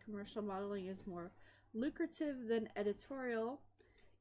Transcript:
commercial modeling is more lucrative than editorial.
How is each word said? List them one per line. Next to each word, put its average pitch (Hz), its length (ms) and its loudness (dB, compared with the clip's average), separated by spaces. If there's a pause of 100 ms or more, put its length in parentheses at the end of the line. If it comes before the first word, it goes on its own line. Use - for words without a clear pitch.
commercial 208 380 -4
modeling 202 440 0
is 190 200 -4
more 175 260 -4 (400)
lucrative 285 760 0
than 226 280 4
editorial. 233 840 0 (580)